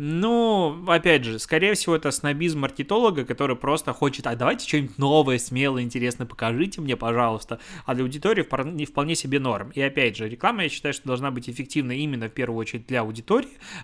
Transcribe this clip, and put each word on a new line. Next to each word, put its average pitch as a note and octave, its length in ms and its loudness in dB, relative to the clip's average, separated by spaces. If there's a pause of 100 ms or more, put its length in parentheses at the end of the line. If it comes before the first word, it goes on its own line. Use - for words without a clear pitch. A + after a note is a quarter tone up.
Ну, F3+ 880 2
опять E3 380 4
же, A2 160 -4
скорее F#3+ 340 2
всего, E3+ 220 2
это D3+ 160 0
снобизм D3+ 480 0
маркетолога, D3+ 640 2
который B2+ 320 0
просто C#3+ 360 -2
хочет: C3+ 360 0
«А A#2 80 -2
давайте B2+ 320 0
что-нибудь C#3+ 280 0
новое, C#3 420 6
смелое, C3 440 0
интересное A#2+ 420 -2
покажите A#2+ 560 -2
мне, C3+ 160 -2
пожалуйста». A#2 640 0 (260)
А B2+ 120 -2
для C3 80 0
аудитории D#3 380 0
впор-, C3+ 220 -2
не D3+ 220 -6
вполне D3+ 300 -2
себе C3+ 240 0
норм. A2+ 340 -2
И C#3 60 -2
опять B2+ 360 2
же, A2 120 -4
реклама, F#3+ 340 0
я D#3+ 60 0
считаю, C#3 260 -4
что - 140 -10
должна B2+ 240 -2
быть B2 180 -8
эффективной B2+ 480 -4
именно C3 300 -4
в - 40 -16
первую A#2+ 280 -2
очередь A2+ 260 -6
для B2+ 140 0
аудитории, A#2 500 0 (340)